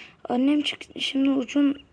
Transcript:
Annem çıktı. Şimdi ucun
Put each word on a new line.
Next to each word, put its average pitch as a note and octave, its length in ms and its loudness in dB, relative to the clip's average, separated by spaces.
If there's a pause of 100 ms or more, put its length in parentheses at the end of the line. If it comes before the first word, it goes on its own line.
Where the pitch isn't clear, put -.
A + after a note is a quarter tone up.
(240)
Annem C4+ 380 2
çıktı. - 380 -8
Şimdi C4+ 300 0
ucun C#4 520 0 (100)